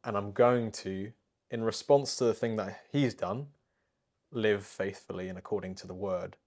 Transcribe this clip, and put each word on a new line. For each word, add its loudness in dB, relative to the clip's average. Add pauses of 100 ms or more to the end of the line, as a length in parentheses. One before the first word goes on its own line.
And -4
I'm -2
going 6
to, -6 (380)
in -4
response 2
to 0
the 4
thing -2
that -6 (100)
he's 2
done, -4 (840)
live 2
faithfully -8
and -10
according -6
to -14
the -12
word -4 (100)